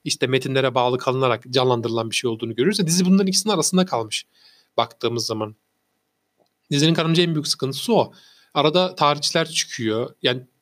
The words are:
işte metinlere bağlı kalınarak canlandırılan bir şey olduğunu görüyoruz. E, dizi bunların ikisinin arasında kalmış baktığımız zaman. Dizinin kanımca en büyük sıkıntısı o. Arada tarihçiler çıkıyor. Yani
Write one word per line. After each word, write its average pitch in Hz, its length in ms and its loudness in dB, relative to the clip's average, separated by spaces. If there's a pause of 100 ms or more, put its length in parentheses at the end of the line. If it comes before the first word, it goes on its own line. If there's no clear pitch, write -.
işte 143 220 -2
metinlere 131 480 0
bağlı 127 240 2
kalınarak 127 520 0
canlandırılan 117 600 0
bir 104 40 -8
şey 123 160 -2
olduğunu 113 240 -6
görüyoruz. 185 260 0
E, 175 60 0
dizi 175 180 0
bunların 190 220 4
ikisinin 196 280 0
arasında 185 320 2
kalmış 113 400 -6 (500)
baktığımız 117 500 -2
zaman. 107 300 -6 (1120)
Dizinin 156 240 4
kanımca 165 280 2
en 170 120 0
büyük 151 140 -4
sıkıntısı 135 460 -2
o. 139 180 2 (420)
Arada 170 400 2
tarihçiler 151 560 0
çıkıyor. 117 720 -4
Yani 127 200 0 (200)